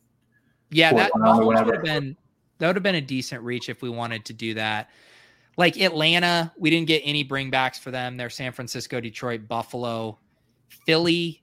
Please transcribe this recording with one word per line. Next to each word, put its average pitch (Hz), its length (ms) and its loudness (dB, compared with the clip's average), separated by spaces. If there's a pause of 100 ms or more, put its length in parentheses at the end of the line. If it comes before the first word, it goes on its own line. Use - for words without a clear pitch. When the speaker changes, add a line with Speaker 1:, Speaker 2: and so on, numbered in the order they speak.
(720)
Speaker 1:
Yeah, 160 200 6
Speaker 2:
fourth 180 120 6
Speaker 1:
that 208 140 2
Speaker 2:
round 113 240 6
or - 20 4
Speaker 1:
Mahomes 110 40 4
Speaker 2:
whatever. 220 240 4
Speaker 1:
would've - 140 -2
been, 147 320 -4 (420)
that 165 100 0
would've 185 160 0
been 190 100 2
a 160 60 0
decent 131 420 -6
reach 120 260 -6
if 120 140 -12
we 123 80 -6
wanted 117 360 -6
to 117 60 -14
do 113 220 -6
that. 110 360 -4 (680)
Like, 175 220 4
Atlanta, 170 760 2
we 156 140 2
didn't 165 160 4
get 156 180 4
any 147 200 -2
bringbacks 131 560 -2
for 131 100 -14
them. 127 260 -6
They're 120 140 -8
San 127 220 -8
Francisco, 123 480 -8
Detroit, 117 480 -8
Buffalo. 113 720 -6 (680)
Philly, 170 560 0